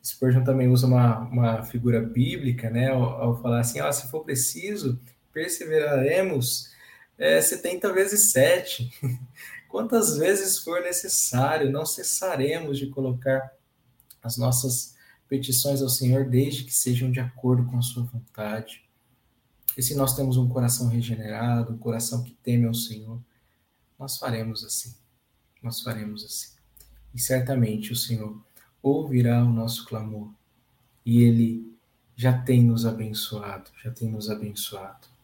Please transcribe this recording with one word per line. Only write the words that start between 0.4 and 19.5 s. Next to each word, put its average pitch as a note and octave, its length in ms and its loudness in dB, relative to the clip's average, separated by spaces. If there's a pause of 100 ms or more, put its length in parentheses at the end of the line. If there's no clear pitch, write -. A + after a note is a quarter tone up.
também C3 240 2
usa B2+ 200 6
uma, A#2+ 320 6
uma A#2 440 0
figura A#2 380 0
bíblica, B2+ 680 -2
né, A#2+ 200 0
ao, C3 140 2
ao A#2+ 380 -2
falar A#2+ 180 0
assim, A#2+ 200 -2
"Ó, D3 120 -2
se - 180 -6
for D#3 140 -8
preciso, D#3 760 -4 (320)
perseveraremos, D#3 1400 0 (460)
é, D#3 240 4
setenta - 520 -2
vezes G3+ 380 4
sete." D3 600 2 (100)
<laughs> - 680 -8
Quantas A3 480 0
vezes G3 400 0
for F3 240 -4
necessário, C#3+ 880 0
não D3 140 -2
cessaremos D3+ 920 -2
de C3+ 80 -6
colocar C3+ 640 -2 (720)
as A#2 120 -6
nossas B2 600 -2 (320)
petições C3+ 520 0
ao C3 100 0
Senhor, C3 380 2
desde B2+ 360 2
que - 100 -10
sejam B2+ 380 0
de B2+ 80 -2
acordo B2 500 0
com B2+ 80 -2
a A#2+ 60 0
sua B2 200 -4
vontade. A2 800 -10 (960)